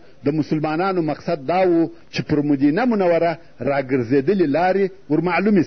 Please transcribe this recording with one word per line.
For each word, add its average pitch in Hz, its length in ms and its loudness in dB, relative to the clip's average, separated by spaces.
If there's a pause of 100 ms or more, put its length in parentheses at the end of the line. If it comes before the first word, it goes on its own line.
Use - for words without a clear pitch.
(260)
د 139 40 -2
مسلمانانو 156 720 -2
مقصد 151 460 -6
دا 175 200 0
و 165 240 2 (220)
چې - 80 -6
پر 147 200 -2
مدینه 147 440 2
منوره 170 520 2 (240)
راګرځېدلې 139 840 0 (100)
لارې 185 320 0 (200)
ورمعلومې 175 580 2